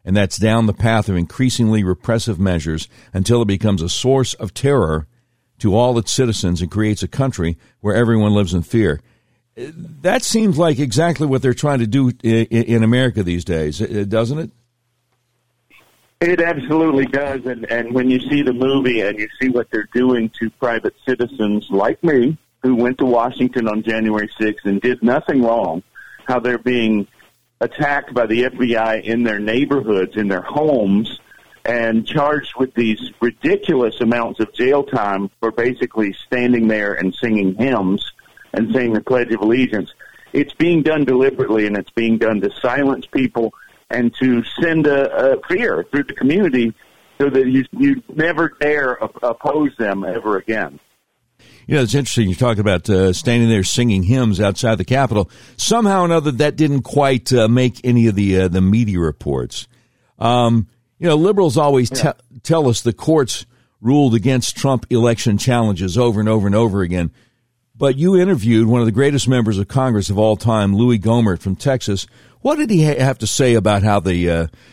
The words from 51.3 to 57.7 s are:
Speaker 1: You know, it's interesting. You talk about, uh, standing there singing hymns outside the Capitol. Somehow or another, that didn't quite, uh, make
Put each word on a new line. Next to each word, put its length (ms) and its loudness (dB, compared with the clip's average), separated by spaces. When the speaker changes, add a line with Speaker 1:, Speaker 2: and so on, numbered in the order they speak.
Speaker 1:
You 80 0
know, 80 4
it's 100 -2
interesting. 360 0
You 60 -2
talk 220 0
about, 320 0
uh, 220 4
standing 380 2
there 160 2
singing 380 0
hymns 360 2
outside 360 0
the 100 -4
Capitol. 440 0
Somehow 460 2
or 20 2
another, 260 2
that 240 0
didn't 280 2
quite, 500 0
uh, 160 4
make 340 2